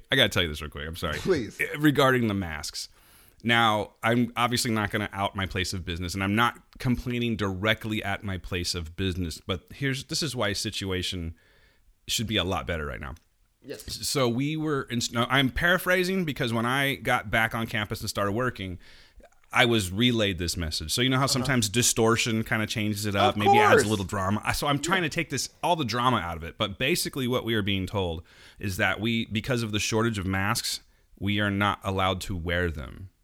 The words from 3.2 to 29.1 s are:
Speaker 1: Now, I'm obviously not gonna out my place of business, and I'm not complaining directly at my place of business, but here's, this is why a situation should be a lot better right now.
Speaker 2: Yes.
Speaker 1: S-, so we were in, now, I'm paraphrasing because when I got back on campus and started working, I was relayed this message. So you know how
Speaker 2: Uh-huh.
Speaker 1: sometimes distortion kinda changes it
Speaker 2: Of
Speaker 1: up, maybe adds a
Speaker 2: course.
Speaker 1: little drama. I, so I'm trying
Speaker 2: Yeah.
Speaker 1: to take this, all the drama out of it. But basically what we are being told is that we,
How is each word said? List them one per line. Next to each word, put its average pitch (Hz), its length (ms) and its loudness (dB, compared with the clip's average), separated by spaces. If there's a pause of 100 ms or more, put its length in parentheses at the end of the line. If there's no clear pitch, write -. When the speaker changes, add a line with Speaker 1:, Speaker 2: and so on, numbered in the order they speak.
Speaker 1:
Now, 113 580 2
I'm 117 340 2
obviously 120 340 0
not 107 200 0
gonna 107 220 -2
out 98 220 -2
my 95 120 -2
place 92 260 -4
of 92 120 -6
business, 90 300 -6
and 98 80 -2
I'm 98 140 2
not 120 220 2 (200)
complaining 120 580 -2
directly 104 680 -2
at 98 180 -4
my 95 160 -6
place 87 360 -4
of 82 220 -8
business, 90 480 -2
but 95 180 -4 (120)
here's, 135 300 -4
this 160 180 -4
is 131 140 -4
why 107 140 0
a 101 40 -2
situation 92 800 -4 (720)
should 113 220 -2
be 107 80 0
a 90 80 2
lot 85 220 -2
better 80 200 -4
right 60 140 -8
now. 65 140 -10 (500)
Speaker 2:
Yes. 135 240 -12
Speaker 1:
S-, - 200 -6
so 131 200 2
we 139 280 0
were 151 340 -2
in, 120 100 -2 (120)
now, 120 160 0
I'm 131 220 4
paraphrasing 180 720 2
because 135 280 -2
when 117 140 0
I 135 300 0
got 117 340 0
back 113 240 2
on 113 120 -2
campus 107 340 -4
and 110 100 -6
started 101 220 0
working, 98 460 -4 (720)
I 127 140 6
was 110 260 4
relayed 107 460 2
this 85 180 -2
message. 80 360 -4
So 120 100 0
you 127 80 2
know 131 80 2
how 139 60 4
Speaker 2:
Uh-huh. 127 80 0
Speaker 1:
sometimes 123 360 2
distortion 113 760 4
kinda 110 220 0
changes 104 400 -2
it 101 100 -2
Speaker 2:
Of 98 60 4
Speaker 1:
up, 101 140 4
maybe 104 220 6
adds 107 140 8
a 104 120 10
Speaker 2:
course. - 20 2
Speaker 1:
little 104 180 2
drama. 98 400 -2
I, 123 80 0
so 147 140 0
I'm 143 120 2
trying 180 240 0
Speaker 2:
Yeah. 156 80 0
Speaker 1:
to - 40 -12
take 165 160 -4
this, 135 180 -4 (140)
all 165 140 2
the 156 80 -2
drama 120 340 2
out 85 180 -4
of 80 80 -10
it. 80 140 -12
But 101 200 -2
basically 143 500 -2
what 123 160 0
we 113 100 0
are 110 80 2
being 95 240 0
told 87 360 -4 (360)
is 98 200 -6
that 95 220 2
we, 113 260 0